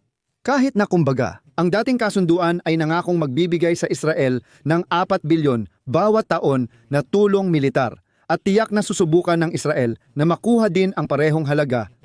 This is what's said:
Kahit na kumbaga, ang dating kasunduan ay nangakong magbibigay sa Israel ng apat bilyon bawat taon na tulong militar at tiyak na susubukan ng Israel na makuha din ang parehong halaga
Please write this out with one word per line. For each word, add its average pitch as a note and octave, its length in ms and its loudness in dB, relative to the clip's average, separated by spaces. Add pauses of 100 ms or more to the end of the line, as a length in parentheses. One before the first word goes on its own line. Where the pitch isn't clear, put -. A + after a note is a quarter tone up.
(440)
Kahit C4 340 0
na G#3 60 2
kumbaga, C3 560 0 (180)
ang E3+ 140 0
dating A#3 260 0
kasunduan F3 680 0
ay D#3+ 100 0
nangakong E3+ 400 -2
magbibigay E3 560 0
sa - 160 -4
Israel D3 540 -2 (180)
ng E3 300 0
apat F#3 320 0
bilyon C#3+ 420 0 (220)
bawat G#3 400 0
taon C#3 420 -2 (160)
na C#3+ 160 -2
tulong G3 480 2
militar C#3 480 0 (320)
at E3+ 160 0
tiyak G#3 240 2
na G#3 140 0
susubukan F3 580 2
ng D#3+ 80 0
Israel C3 480 -2 (160)
na C#3+ 80 -2
makuha G#3 480 2
din F#3+ 240 0
ang D3+ 160 -6
parehong D3+ 380 0
halaga C3+ 420 -2 (140)